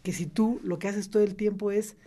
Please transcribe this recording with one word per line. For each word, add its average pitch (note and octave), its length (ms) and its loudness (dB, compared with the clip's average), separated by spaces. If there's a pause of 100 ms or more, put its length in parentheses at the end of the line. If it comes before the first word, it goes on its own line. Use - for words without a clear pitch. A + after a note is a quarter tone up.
que F#3 100 -4
si F3 140 -4
tú A3+ 360 2
lo F3 160 -2
que G3 80 -4
haces G3+ 220 -4
todo G#3 140 4
el G3 120 0
tiempo G#3 360 -2
es G#3+ 240 -2 (120)